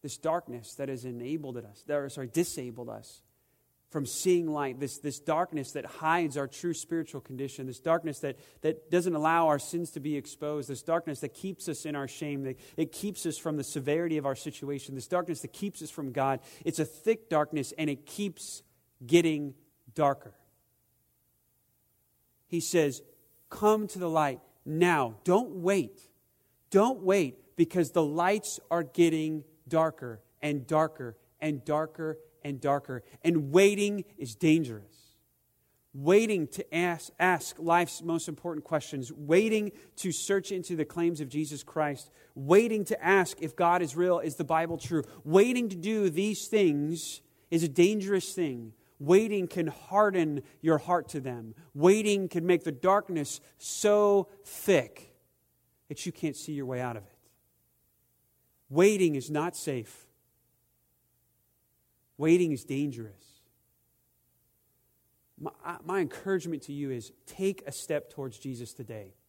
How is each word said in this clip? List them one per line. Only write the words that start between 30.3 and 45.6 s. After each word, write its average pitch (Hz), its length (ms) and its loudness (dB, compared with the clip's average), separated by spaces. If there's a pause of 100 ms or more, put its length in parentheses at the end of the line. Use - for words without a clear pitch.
and 147 240 -2
darker 151 500 0 (240)
and 151 240 -4
darker 156 540 -4 (260)
and 139 160 -8
darker. 139 420 -2 (200)
And 156 280 2
waiting 202 540 4 (120)
is 123 180 -10
dangerous. 143 600 2 (1000)
Waiting 185 540 4
to - 260 -10
ask, 170 440 -2
ask 175 400 2
life's 170 440 2
most 165 260 -4
important 156 360 -8
questions. 139 460 -4
Waiting 202 600 2 (240)
to 180 160 -4
search 196 400 -2
into 180 240 -6
the 156 80 0
claims 170 360 -2
of 143 80 -8
Jesus 143 340 -6
Christ. 147 480 -4 (240)
Waiting 202 500 4
to - 200 -4
ask 185 360 4
if 156 160 -6
God 180 260 4
is 143 140 -6
real, 175 220 2
is - 180 -4
the 170 80 -4
Bible 165 320 0
true? 156 260 -2 (220)
Waiting 226 460 6